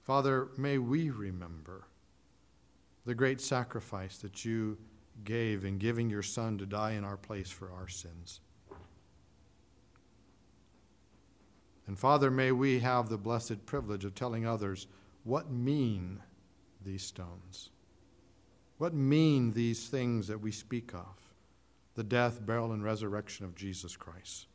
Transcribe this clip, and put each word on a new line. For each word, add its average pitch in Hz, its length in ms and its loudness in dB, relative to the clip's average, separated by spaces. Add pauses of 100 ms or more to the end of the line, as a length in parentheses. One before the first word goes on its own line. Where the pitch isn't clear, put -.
Father, 135 560 4
may 143 180 2
we 139 320 2
remember 92 760 -8 (1160)
the 120 120 -2
great 131 240 2
sacrifice 107 760 -4
that - 260 -12
you 110 340 0 (460)
gave 110 400 0
in 98 120 0
giving 117 320 2
your 104 140 0
Son 113 340 -2
to 98 80 -4
die 107 280 -2
in 107 100 -4
our 101 140 -6
place 95 340 -8
for 92 220 -12
our 90 160 -10
sins. 85 520 -14 (3500)
And 98 140 -6
Father, 139 320 6
may 131 220 4
we 131 260 4
have 123 300 4
the 110 100 -2
blessed 113 480 -2
privilege 104 380 -4
of 98 100 -4
telling 113 320 -2
others, 104 400 -2 (380)
"What 151 260 -2
mean 120 720 0 (580)
these 95 220 -8
stones? 90 680 -12 (1080)
What 170 160 -2
mean 139 580 8
these 117 360 2
things 120 400 0
that 107 100 -4
we 107 140 -4
speak - 420 -6
of, 90 400 -14 (600)
the 113 100 -4
death, 120 420 2
burial, 113 240 0
and 107 140 -2
resurrection 104 600 -2
of 90 120 -10
Jesus 92 400 -8
Christ?" - 580 -14